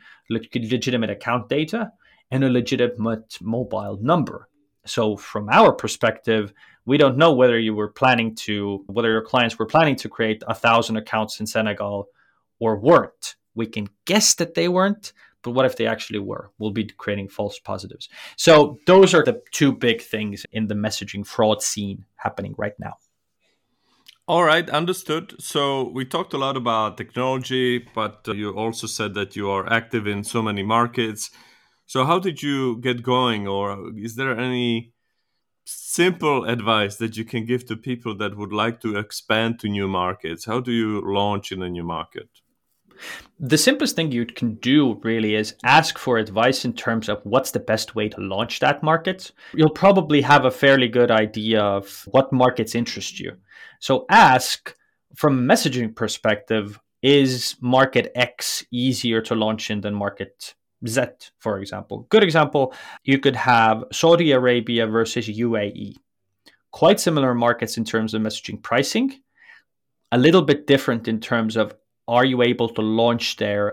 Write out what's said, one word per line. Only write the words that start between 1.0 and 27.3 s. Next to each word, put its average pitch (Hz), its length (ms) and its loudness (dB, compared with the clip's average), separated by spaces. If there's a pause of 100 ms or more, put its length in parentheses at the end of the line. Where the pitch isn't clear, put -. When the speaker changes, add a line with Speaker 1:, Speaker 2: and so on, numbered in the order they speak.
Speaker 1:
account 113 380 -4
data 160 420 -4 (400)
and 131 140 0
a 131 60 2
legitimate 120 920 -2
mobile 101 600 -6
number. 139 480 -2 (380)
So 107 300 0
from 104 320 -10
our 170 240 8
perspective, 110 800 -2 (340)
we 131 100 2
don't 135 220 4
know 165 140 6
whether 123 260 6
you 110 160 0
were 107 140 -4
planning 117 480 0
to, 101 500 -4
whether 113 240 0
your 110 140 0
clients 120 340 0
were 107 80 -2
planning 156 300 2
to - 120 -10
create 110 380 -4
a 98 80 -4
thousand 113 420 2
accounts 110 440 -6
in 107 60 -8
Senegal 101 600 -4 (520)
or 113 180 -2
weren't. 127 560 2 (220)
We 113 100 -4
can 104 220 -8 (160)
guess 214 300 2
that 165 200 -6
they 170 140 0
weren't, 190 440 -2 (300)
but 123 80 -8
what 127 160 2
if 127 80 0
they 113 140 -2
actually 110 320 -6
were? 101 380 -12
We'll 107 120 -4
be 104 140 -4
creating 101 460 -8
false - 280 -8
positives. - 500 -14 (280)
So 147 500 6
those 185 260 10
are 165 120 6
the - 260 -2
two 139 220 2
big 117 300 0
things 107 500 -8
in 110 160 -4
the 104 80 -4
messaging 104 500 -6
fraud 107 380 0
scene 101 400 -6 (100)
happening 104 420 -8
right 107 220 -8
now. - 200 -12 (1300)
Speaker 2:
All 170 160 2
right, 165 240 2
understood. 170 680 -4
So 139 500 -2
we 131 160 -6
talked 165 300 -6
a 143 40 -4
lot 135 160 -2
about 113 440 -2
technology, 127 800 -2